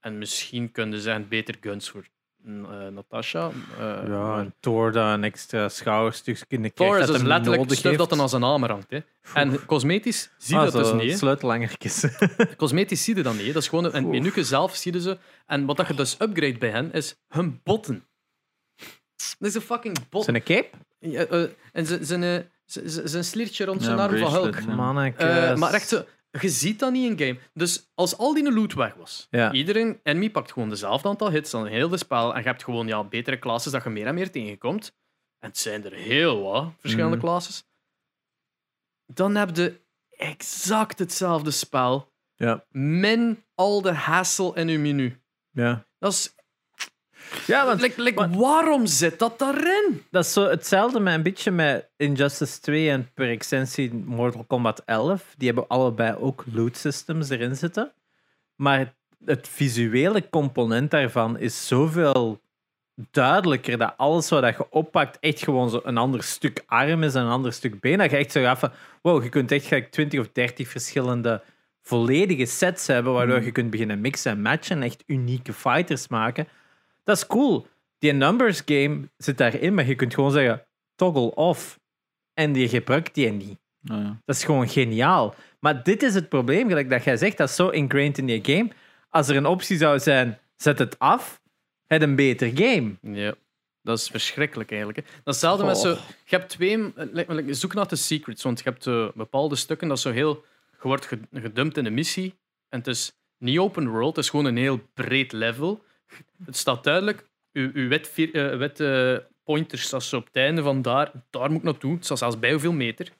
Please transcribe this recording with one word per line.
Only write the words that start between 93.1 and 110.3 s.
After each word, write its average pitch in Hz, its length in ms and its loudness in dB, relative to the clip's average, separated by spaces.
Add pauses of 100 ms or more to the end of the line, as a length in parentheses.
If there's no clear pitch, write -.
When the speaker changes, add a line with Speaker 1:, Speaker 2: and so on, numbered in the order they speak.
Speaker 1:
dat 113 160 -2
is - 100 -6
verschrikkelijk - 640 -4
eigenlijk, 107 280 -8
hè. 151 60 -12 (200)
Dat 139 100 -2
is - 60 -4
hetzelfde 190 240 2
met 190 120 2
Speaker 2:
Goh. - 80 0
Speaker 1:
zo, 180 60 4 (340)
je - 120 0
hebt 180 120 -2
twee, 208 480 -2
eh, 156 160 -10
like, 170 220 -4
like, 143 200 -4
zoek 165 200 -4
naar 196 140 -2
de 170 80 -4
secrets, 147 460 -4
want 120 160 -2
je - 60 -12
hebt, - 220 -6
eh, 117 280 0
bepaalde 139 420 -2
stukken 160 320 -4
dat 135 120 -2
zo 139 100 -2
heel, 147 340 -2 (380)
je 131 60 -4
wordt 131 180 -2
ge-, 113 140 -8 (120)
gedumpt 120 440 -4
in 135 100 -2
een 107 80 -2
missie 180 400 -4 (340)
en 131 100 -10
het 120 80 -10
is - 260 -6 (260)
niet 127 200 0
open 185 300 0
world, 117 280 -2
het 151 80 -4
is - 60 -2
gewoon 147 140 0
een 123 120 0
heel 131 240 0 (140)
breed 127 380 -2
level. 120 520 -4 (600)
Het 131 120 -12
staat 127 280 -2
duidelijk, 190 440 0 (240)
uw, 131 220 -2
uw 135 140 -2
wet 151 200 0
vier, 156 440 -2
eh, 127 60 -4
wet, 143 220 -4
eh, 131 360 2 (280)
pointer 151 340 -2
staat 127 240 -6
zo - 140 -6
op 113 100 -6
het - 100 -8